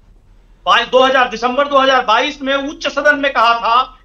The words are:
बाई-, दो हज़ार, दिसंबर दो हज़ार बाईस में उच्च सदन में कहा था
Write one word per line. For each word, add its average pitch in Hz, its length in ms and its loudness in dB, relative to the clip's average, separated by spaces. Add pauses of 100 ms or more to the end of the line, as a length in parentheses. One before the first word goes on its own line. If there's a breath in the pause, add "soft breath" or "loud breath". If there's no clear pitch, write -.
(680)
बाई-, 214 200 2
दो 254 180 2
हज़ार, 262 240 2
दिसंबर 247 400 -2
दो 277 100 2
हज़ार 269 260 2
बाईस 269 380 -2
में 269 120 -4
उच्च 277 340 -8
सदन 285 300 0
में 277 140 -2
कहा 233 260 2
था 233 240 0 (220 soft breath)